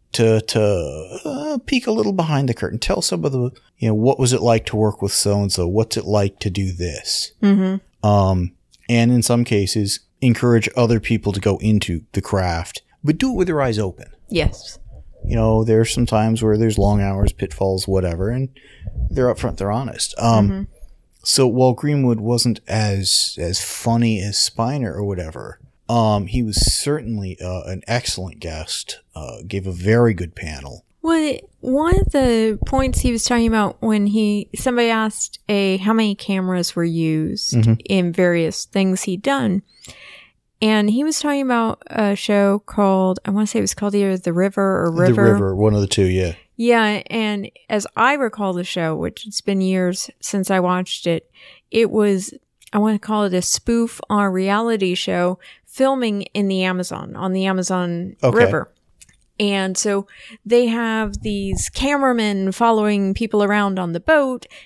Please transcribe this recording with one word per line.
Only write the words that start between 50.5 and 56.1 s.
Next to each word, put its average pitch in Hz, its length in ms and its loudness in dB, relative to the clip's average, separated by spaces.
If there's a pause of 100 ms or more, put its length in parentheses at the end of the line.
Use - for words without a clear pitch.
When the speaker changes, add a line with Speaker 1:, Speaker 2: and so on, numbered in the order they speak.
Speaker 2:
I 190 80 2
watched 180 480 -2
it, 165 240 -4 (400)
it 226 220 2
was, 202 420 0 (380)
I 214 60 0
wanna 214 200 2
call 214 260 -2
it 185 100 -2
a 180 80 2
spoof - 580 -2 (100)
on 208 140 2
a 190 60 0
reality 196 640 0
show 180 420 -2 (260)
filming 247 580 0 (120)